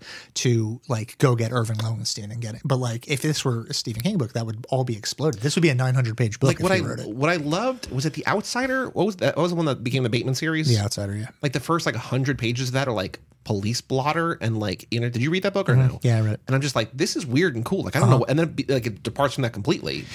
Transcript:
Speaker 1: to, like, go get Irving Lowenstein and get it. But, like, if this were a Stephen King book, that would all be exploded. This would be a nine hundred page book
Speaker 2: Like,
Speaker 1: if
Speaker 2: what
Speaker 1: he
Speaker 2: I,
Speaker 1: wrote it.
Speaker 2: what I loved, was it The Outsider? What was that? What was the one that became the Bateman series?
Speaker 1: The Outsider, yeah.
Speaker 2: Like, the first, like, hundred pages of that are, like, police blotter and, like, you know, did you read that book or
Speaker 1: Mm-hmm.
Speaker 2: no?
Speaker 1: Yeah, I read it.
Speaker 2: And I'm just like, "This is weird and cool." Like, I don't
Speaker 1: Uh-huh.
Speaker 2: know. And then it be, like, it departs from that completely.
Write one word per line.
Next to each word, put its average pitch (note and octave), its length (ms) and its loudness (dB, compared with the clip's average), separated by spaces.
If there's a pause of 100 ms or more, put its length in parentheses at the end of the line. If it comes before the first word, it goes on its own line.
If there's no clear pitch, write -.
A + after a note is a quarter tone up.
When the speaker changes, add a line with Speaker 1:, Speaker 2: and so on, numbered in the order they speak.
(360)
Speaker 1:
to, A2+ 520 0
like, A2 300 -4
go B2+ 180 6
get A2+ 160 0
Irving A2+ 280 0
Lowenstein A2+ 500 -4
and A#2 120 -8
get A2 120 -8
it. - 100 -14
But, C3+ 140 2
like, A#2 300 -4
if C3 160 0
this D#3 200 0
were A2+ 280 -2
a - 20 -6
Stephen A#2 300 -4
King G3 160 0
book, A2+ 140 -2
that A#2 120 -2
would A2 240 -8
all C3 140 0
be B2 120 -2
exploded. A#2 460 -4
This D3 140 0
would E3+ 80 4
be E3 60 6
a C3 60 4
nine B2+ 200 2
hundred A#2 200 0
page A2+ 240 0
book C3+ 100 6
Speaker 2:
Like, C3 80 2
Speaker 1:
if - 60 -2
Speaker 2:
what F#3 140 2
Speaker 1:
he E3+ 60 0
Speaker 2:
I, - 20 -4
Speaker 1:
wrote A#2+ 140 -4
it. A#2+ 100 -8
Speaker 2:
what C3 220 0
I F3+ 60 2
loved, G3 520 -2
was C3 160 -2
it D3+ 80 -2
The - 140 -6
Outsider? B3+ 600 0
What F3 180 2
was G#3 80 -2
that? C#3 200 2
What D3 80 2
was F3 100 2
the - 20 -2
one E3 100 2
that B2 180 0
became B2 200 0
the A#2+ 60 2
Bateman B2+ 260 0
series? D#3 320 -2
Speaker 1:
The A#2+ 120 6
Outsider, G2+ 360 -2
yeah. A2 140 -6 (120)
Speaker 2:
Like, C#3+ 120 -2
the C#3+ 60 -2
first, D#3+ 280 0
like, C#3+ 80 0
hundred C3 420 -2
pages B2 300 -2
of B2 60 -4
that C3+ 140 0
are, A#2+ 60 -2
like, F#2+ 260 -6 (260)
police G#2+ 360 -2
blotter D3+ 600 0
and, A2 180 0
like, G2+ 320 -4
you A#2 80 0
know, A#2+ 100 -2
did A#2 140 -2
you D#3 80 0
read F#3+ 100 0
that G3 120 0
book G3 160 0
or B2+ 40 6
Speaker 1:
Mm-hmm. C3 200 6
Speaker 2:
no? - 100 -12
Speaker 1:
Yeah, A#2 140 4
I A2 40 2
read G#2+ 120 2
it. - 120 -6
Speaker 2:
And C3 100 0
I'm C3+ 60 2
just C#3+ 140 -2
like, A2+ 200 0
"This E3 200 0
is A#3+ 100 -6
weird C#3 300 2
and A2+ 100 -4
cool." F#3+ 180 0
Like, - 120 -2
I C#3+ 40 2
don't A#2+ 100 8
Speaker 1:
Uh-huh. B2 100 8
Speaker 2:
know. - 60 2
And C#3 120 2
then E3 120 2
it - 60 -10
be, C#3 100 -2
like, B2+ 200 0
it G#2 160 -6
departs C3+ 320 0
from - 100 -2
that A2+ 100 0
completely. - 600 -2